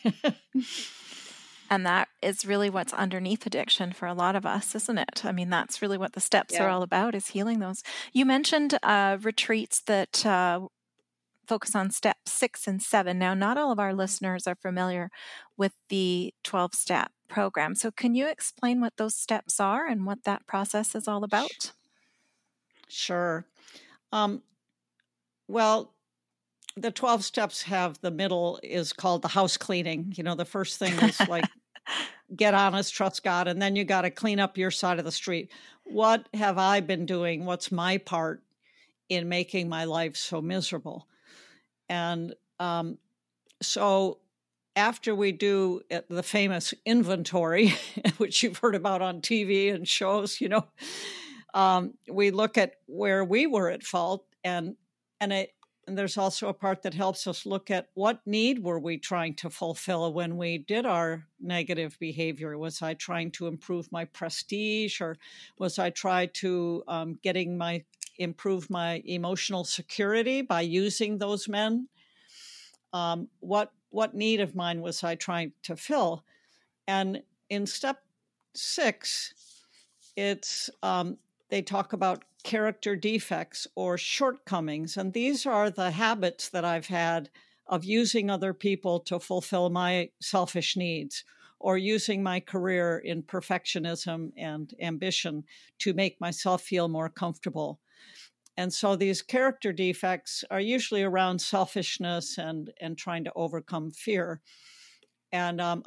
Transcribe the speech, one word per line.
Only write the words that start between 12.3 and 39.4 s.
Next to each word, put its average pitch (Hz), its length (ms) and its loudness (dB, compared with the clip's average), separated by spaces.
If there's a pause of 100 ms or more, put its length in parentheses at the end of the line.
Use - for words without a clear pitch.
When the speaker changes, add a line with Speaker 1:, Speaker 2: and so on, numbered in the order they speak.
Speaker 2:
and 196 140 0
seven. 180 360 2
Now, 185 160 2
not 202 240 2
all 294 140 2
of 208 80 0
our 196 140 2
listeners 190 540 -2
are 180 80 -2
familiar 180 540 -2 (460)
with 196 160 2 (160)
the 185 460 0 (100)
twelve-step - 680 0 (180)
program. 190 460 0
So 226 140 0
can 240 260 2
you 269 120 2
explain 247 540 0
what 233 160 0
those 220 180 0
steps - 440 0
are 208 260 2
and 220 200 0
what 202 200 -4
that 202 220 -2
process 208 460 0
is 220 140 -6
all 208 160 0
about? - 480 0 (1160)
Speaker 1:
Sure. 175 560 -2 (680)
Um, 208 320 2 (1040)
well, 220 460 2 (800)
the 220 160 -4
twelve 233 320 2
steps - 400 -2
have, 180 380 -2
the 175 100 -2
middle 175 500 0
is 165 300 -4
called 180 300 2
the 165 80 0
house 190 260 4
cleaning. 175 600 -2
You 170 60 -6
know, 170 120 -2
the 175 100 -2
first - 340 -4
thing 185 200 0
is, 220 180 6 (100)
like, 170 180 0 (460)
Speaker 2:
<laughs> - 440 -8
Speaker 1:
get 208 180 6
honest, 196 400 4
trust 190 300 -2
God, 180 260 2
and 180 120 -2
then 196 140 2
you 202 80 2
gotta 180 260 2
clean 208 300 0
up 190 180 0
your 185 140 0
side 180 280 0
of 147 60 -4
the 160 60 -6
street. - 400 -4 (320)
What 220 500 4
have 208 240 2
I 190 220 6
been 175 260 0
doing? 170 380 -2
What's 180 300 -4
my 180 240 2
part 165 440 -4 (680)
in 175 180 -2
making 175 400 -2